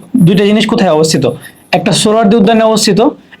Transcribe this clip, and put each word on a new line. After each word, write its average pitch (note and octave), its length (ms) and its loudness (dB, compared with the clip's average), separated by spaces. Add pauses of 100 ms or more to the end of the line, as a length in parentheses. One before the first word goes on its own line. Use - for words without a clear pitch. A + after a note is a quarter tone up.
(160)
দুইটা F#3+ 280 2
জিনিস G#3+ 220 0
কোথায় G3 240 0
অবস্থিত, D#3 400 0 (420)
একটা F3+ 200 -2
সোহরাওয়ার্দী G#3+ 440 0
উদ্যানে A3 280 2
অবস্থিত, A3 440 0 (320)